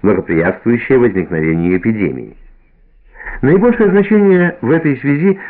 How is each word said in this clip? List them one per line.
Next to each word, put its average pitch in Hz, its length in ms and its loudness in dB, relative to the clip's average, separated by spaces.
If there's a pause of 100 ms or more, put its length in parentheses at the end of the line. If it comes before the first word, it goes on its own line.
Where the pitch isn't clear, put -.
благоприятствующие 95 960 0
возникновению 87 800 0
эпидемии". 82 580 -4 (1080)
Наибольшее 202 460 2
значение 196 720 2
в 120 100 -2
этой 151 260 0
связи 156 420 0 (100)